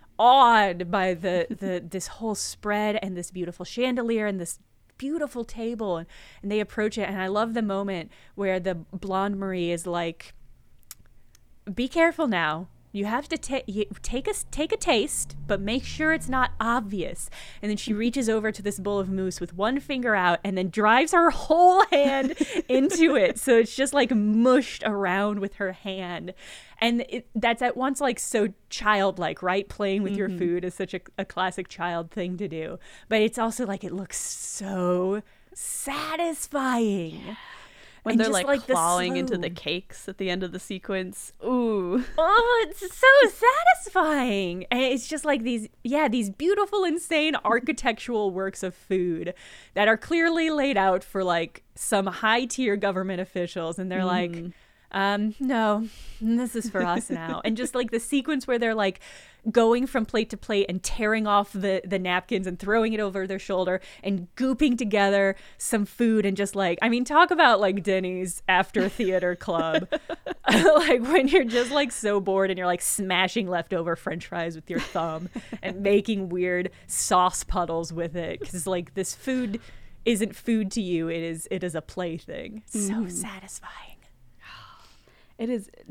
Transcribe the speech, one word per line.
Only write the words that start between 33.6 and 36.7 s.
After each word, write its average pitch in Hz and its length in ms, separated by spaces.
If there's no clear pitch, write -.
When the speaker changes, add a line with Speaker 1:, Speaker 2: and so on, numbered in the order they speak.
Speaker 1:
like, 196 200
it 180 80
looks 185 240
so 190 1040
satisfying. 262 1800